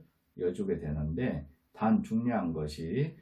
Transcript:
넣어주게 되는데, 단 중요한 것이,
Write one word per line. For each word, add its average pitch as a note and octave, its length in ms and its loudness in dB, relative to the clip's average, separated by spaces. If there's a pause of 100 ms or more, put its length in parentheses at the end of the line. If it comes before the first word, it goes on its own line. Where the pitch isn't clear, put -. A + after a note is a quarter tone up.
(340)
넣어주게 F2+ 440 -2
되는데, D2+ 720 -2 (240)
단 G#3+ 300 4
중요한 A2 500 0
것이, D#2+ 680 -2